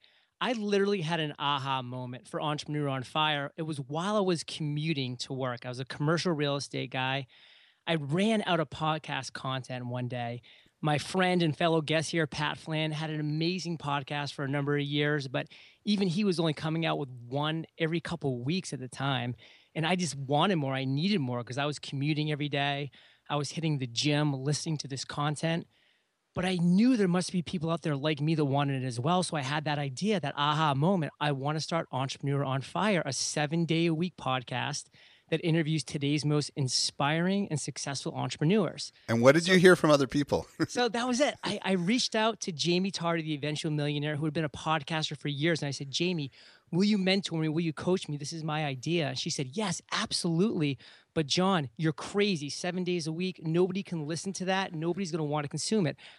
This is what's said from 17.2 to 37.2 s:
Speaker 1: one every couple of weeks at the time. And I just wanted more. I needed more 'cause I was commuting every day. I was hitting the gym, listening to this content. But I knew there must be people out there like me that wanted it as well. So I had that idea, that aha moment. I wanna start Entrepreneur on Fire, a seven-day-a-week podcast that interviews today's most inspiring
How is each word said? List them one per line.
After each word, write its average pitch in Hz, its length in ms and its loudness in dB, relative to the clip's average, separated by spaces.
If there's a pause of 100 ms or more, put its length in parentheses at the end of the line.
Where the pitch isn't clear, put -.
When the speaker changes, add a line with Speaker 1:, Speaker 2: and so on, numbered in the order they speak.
Speaker 1:
one 151 360 -2 (140)
every 165 220 0
couple 147 360 -4
of 120 80 -6
weeks 170 280 -2
at 143 60 -6
the 127 100 -10
time. 123 460 -2 (400)
And 165 120 -2
I 180 100 2
just 170 200 -2
wanted 147 400 2
more. 135 180 0
I 135 100 -2
needed 156 360 2
more 123 220 -2
'cause 117 160 -8
I 143 80 0
was 147 120 -4
commuting 151 520 -2
every 147 180 -2
day. 143 420 -2 (380)
I 147 80 -2
was 147 160 -2
hitting 156 260 0
the 131 80 -2
gym, 147 480 2
listening 147 440 -2
to 139 100 -12
this 127 160 -8
content. 156 640 -2 (680)
But 180 100 -2
I 185 120 0
knew 190 400 6
there 202 120 4
must 175 240 0
be 180 80 0
people 165 300 -4
out 165 120 0
there 151 140 0
like 143 240 0
me 156 140 2
that 151 100 2
wanted 139 380 2
it 131 40 -2
as 123 140 -4
well. 175 220 2
So 175 160 -4
I - 40 -2
had 147 220 -2
that 147 140 -2
idea, 151 420 -2
that 143 160 -4
aha 147 380 2
moment. 160 440 2
I 147 140 0
wanna 143 280 -2
start 165 300 -4
Entrepreneur 139 540 -2
on 131 160 -2
Fire, 180 460 0
a 135 60 -4
seven-day-a-week 160 1080 0
podcast 127 640 -4 (440)
that 160 160 0
interviews 160 380 2
today's 143 420 0
most 147 300 2
inspiring 165 960 0